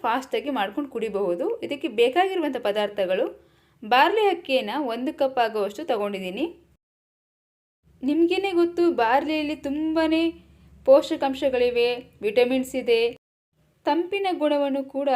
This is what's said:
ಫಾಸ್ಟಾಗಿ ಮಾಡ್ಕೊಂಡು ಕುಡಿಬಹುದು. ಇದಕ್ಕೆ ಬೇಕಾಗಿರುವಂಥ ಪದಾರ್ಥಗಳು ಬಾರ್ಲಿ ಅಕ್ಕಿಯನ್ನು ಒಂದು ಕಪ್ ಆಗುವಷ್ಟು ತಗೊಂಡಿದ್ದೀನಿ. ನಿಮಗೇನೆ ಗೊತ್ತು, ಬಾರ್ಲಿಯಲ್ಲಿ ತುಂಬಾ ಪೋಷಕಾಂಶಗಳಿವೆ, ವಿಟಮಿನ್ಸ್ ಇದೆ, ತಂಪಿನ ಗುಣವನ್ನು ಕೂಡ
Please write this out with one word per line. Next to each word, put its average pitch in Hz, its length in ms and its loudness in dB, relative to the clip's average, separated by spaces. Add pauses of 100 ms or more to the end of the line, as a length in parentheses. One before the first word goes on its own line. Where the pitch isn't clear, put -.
ಫಾಸ್ಟಾಗಿ 254 480 -2
ಮಾಡ್ಕೊಂಡು 247 400 -4
ಕುಡಿಬಹುದು. 208 680 -2
ಇದಕ್ಕೆ 285 280 -6
ಬೇಕಾಗಿರುವಂಥ 294 680 0
ಪದಾರ್ಥಗಳು 202 680 -2 (580)
ಬಾರ್ಲಿ 339 440 4
ಅಕ್ಕಿಯನ್ನು 269 580 -2
ಒಂದು 247 320 -4
ಕಪ್ 262 200 0
ಆಗುವಷ್ಟು 214 460 -2
ತಗೊಂಡಿದ್ದೀನಿ. 202 600 -4 (1600)
ನಿಮಗೇನೆ 339 500 0
ಗೊತ್ತು, 349 380 2
ಬಾರ್ಲಿಯಲ್ಲಿ 285 640 0
ತುಂಬಾ 311 480 -2 (800)
ಪೋಷಕಾಂಶಗಳಿವೆ, 262 1400 2
ವಿಟಮಿನ್ಸ್ 247 540 2
ಇದೆ, 233 400 0 (680)
ತಂಪಿನ 349 480 0
ಗುಣವನ್ನು 285 520 0
ಕೂಡ 277 320 -4